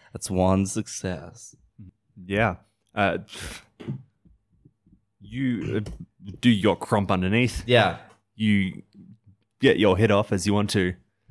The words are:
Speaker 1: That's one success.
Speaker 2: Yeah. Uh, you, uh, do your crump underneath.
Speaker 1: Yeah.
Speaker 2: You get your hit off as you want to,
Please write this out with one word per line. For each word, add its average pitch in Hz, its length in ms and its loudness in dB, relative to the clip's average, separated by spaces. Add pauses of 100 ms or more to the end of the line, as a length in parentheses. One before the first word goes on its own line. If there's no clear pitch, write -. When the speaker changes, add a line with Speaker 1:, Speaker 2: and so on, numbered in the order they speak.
(120)
Speaker 1:
That's - 180 -12
one 95 360 2
success. - 880 -10 (720)
Speaker 2:
Yeah. 101 300 0 (380)
Uh, 95 240 0 (2000)
you, 113 560 -4 (100)
uh, - 40 -12 (500)
do 120 100 6
your 98 260 4
crump 104 340 -2
underneath. 101 560 0
Speaker 1:
Yeah. 110 320 4 (360)
Speaker 2:
You 101 480 0 (760)
get - 180 4
your 95 180 4
hit 107 140 4
off 104 220 0
as 95 140 -2
you 104 80 2
want 104 160 0
to, 90 240 0 (360)